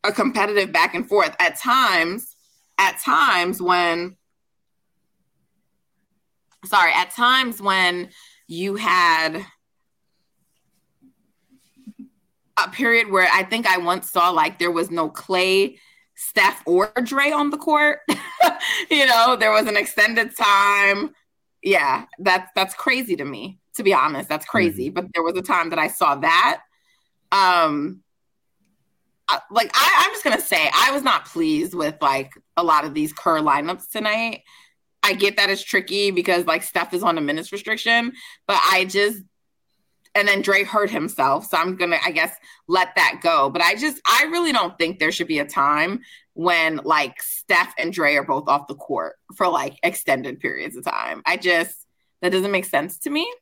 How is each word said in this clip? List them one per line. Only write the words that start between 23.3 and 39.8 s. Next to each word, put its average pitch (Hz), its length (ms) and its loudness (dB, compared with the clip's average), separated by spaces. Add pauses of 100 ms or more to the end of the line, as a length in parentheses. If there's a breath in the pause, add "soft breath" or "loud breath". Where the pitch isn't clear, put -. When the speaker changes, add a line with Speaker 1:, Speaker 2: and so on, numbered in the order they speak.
Speaker 1:
to - 80 -10
be 196 120 4
honest. 139 340 0
That's 151 180 -6
crazy. 127 400 -2
Speaker 2:
Mm-hmm. 151 80 -8
Speaker 1:
But 180 180 -6
there 165 100 -2
was 165 140 -2
a 180 60 -6
time 175 280 -2
that 165 80 -2
I 156 100 0
saw 151 280 0
that. 160 440 2 (680)
Um, 175 720 2 (1300)
I, - 120 -2 (100)
like, 220 240 0
I, 359 300 4
I'm 392 80 0
just 427 120 -10
gonna 226 160 0
say, 156 320 0
I 220 200 4
was 277 100 -2
not 226 240 0
pleased 165 480 -2
with, 156 260 -4
like, 135 320 0 (240)
a 170 60 0
lot 156 220 4
of 147 100 -8
these 151 180 -2
Kerr 160 280 0
lineups 151 500 -2
tonight. 220 520 -4 (600 soft breath)
I 202 120 2
get 202 220 0
that 202 140 2
it's 190 120 -2
tricky 196 480 -2
because, 175 360 0
like, 160 160 0
Steph 175 320 -6
is 180 80 -4
on 170 160 0
a 156 40 -4
minutes 156 300 -6
restriction, 233 600 -2 (340 loud breath)
but 196 140 2
I 185 240 2
just, 202 380 -2 (920)